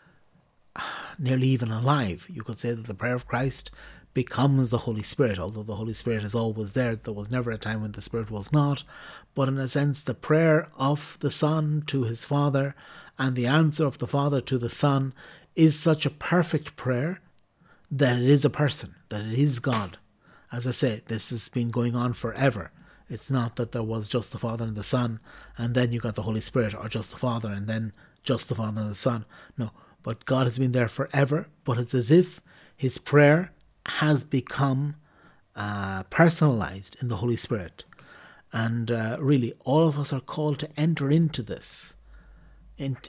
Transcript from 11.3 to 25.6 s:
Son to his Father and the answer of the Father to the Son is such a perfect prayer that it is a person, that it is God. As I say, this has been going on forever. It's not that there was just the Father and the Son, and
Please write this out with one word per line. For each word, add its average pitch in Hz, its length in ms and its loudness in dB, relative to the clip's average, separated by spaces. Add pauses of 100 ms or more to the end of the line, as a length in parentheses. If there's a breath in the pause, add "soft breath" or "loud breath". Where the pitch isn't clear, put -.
Son 151 560 2
to 135 160 0
his 117 220 -4
Father 139 500 0 (420 loud breath)
and 131 180 0
the 123 120 2
answer 151 380 4
of 135 140 -2
the 123 80 -4
Father 143 340 0
to - 160 -2
the 117 120 -2
Son 135 440 2 (420 loud breath)
is 160 240 6
such 156 260 2
a 135 60 0
perfect - 640 -2
prayer 131 460 -4 (680 soft breath)
that 131 280 2
it 123 100 2
is 143 160 6
a 143 60 6
person, - 460 -2 (140)
that 107 120 -6
it 110 160 -4
is 139 220 4
God. 110 380 -2 (540 soft breath)
As 120 160 -6
I 127 40 -2
say, 113 340 0
this 110 240 -4
has 117 180 -6
been 120 240 -2
going 120 240 0
on 123 180 0
forever. 117 580 0 (400 loud breath)
It's - 180 -8
not 120 280 0
that 117 160 -4
there 117 100 -2
was 110 240 -4
just - 240 -2
the - 80 -10
Father 117 240 -4
and 110 140 -6
the 101 80 -4
Son, 120 340 0 (380 loud breath)
and 120 180 -2